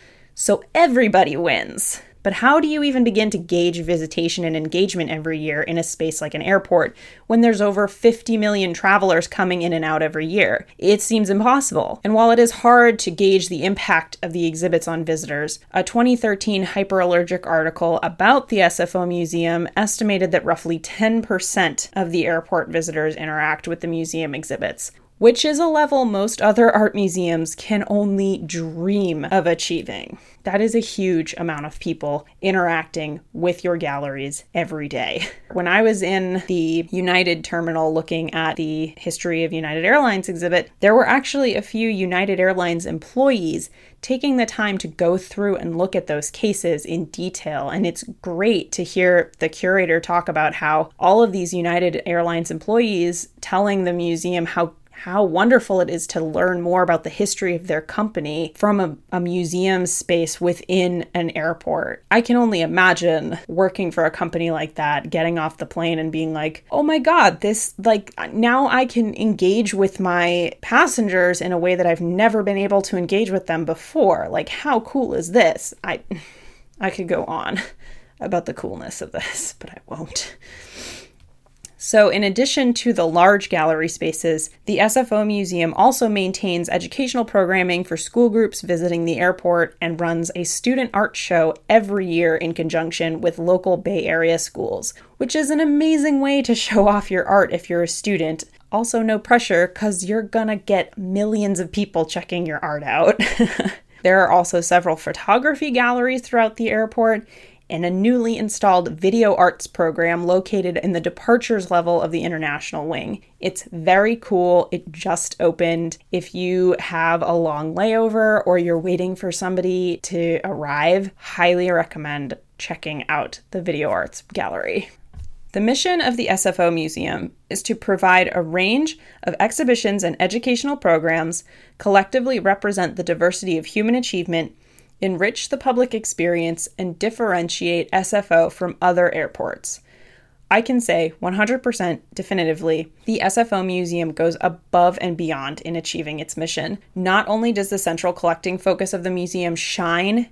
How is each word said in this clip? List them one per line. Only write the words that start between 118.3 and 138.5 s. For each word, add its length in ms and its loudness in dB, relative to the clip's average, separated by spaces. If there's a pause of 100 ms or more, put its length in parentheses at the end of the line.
or 120 4
you're 200 0
waiting 380 -2
for 160 -6
somebody 720 -2
to 400 -2
arrive, 720 0
highly 560 2
recommend 640 -4 (200)
checking 500 -10
out 320 -4 (120)
the 100 -6
video 280 -2
arts 340 -4 (100)
gallery. 560 -6 (640)
The 80 -2
mission 400 0
of 160 0
the 120 -4
S 180 2
F 120 -2
O 100 6
Museum 640 -4 (180)
is 140 -6
to 120 -2
provide 580 4
a 80 0
range 560 0 (240)
of 180 -4
exhibitions 640 0
and 160 -2
educational 560 0
programs, 680 0 (340)
collectively 640 2
represent 560 0
the 80 -6
diversity 560 0
of 80 -12
human 260 0
achievement, 640 -4 (440)
enrich 500 -2
the 80 -2
public 360 0
experience, 760 -2 (100)
and 180 -6
differentiate 960 -2
S 200 -2
F 180 0
O 180 4
from 320 -8